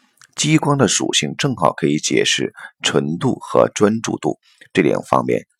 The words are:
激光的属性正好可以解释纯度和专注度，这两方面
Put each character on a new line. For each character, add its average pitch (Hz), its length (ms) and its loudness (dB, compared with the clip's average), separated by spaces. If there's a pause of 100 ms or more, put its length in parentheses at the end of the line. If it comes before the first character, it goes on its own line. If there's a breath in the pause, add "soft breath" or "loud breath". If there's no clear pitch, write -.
(340 soft breath)
激 151 240 2
光 143 180 0
的 123 120 4
属 - 240 -2
性 69 240 -4
正 139 180 -2
好 - 180 2
可 - 140 -2
以 73 120 2
解 60 260 0
释 - 280 -2 (300 loud breath)
纯 73 340 0
度 127 200 -2
和 - 320 2
专 107 320 0
注 - 180 -4
度， - 220 -6 (320 soft breath)
这 - 100 4
两 53 220 0
方 64 200 2
面 62 220 -2 (140)